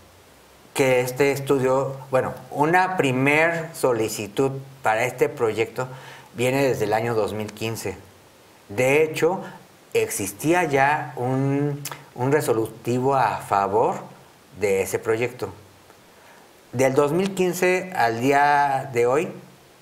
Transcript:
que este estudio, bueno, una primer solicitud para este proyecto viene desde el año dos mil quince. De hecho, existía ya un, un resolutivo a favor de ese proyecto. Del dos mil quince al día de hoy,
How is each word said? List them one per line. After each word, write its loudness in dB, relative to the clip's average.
que 2
este 0
estudio, 0
bueno, 0
una 2
primer 2
solicitud 0
para 0
este 0
proyecto -2
viene 0
desde 0
el -2
año 0
dos -2
mil -6
quince. -6
De 2
hecho, 0
existía 0
ya 2
un, 0
un 0
resolutivo 0
a 2
favor 2
de 2
ese -4
proyecto. -4
Del 2
dos 4
mil 0
quince 0
al 0
día 2
de 2
hoy, 2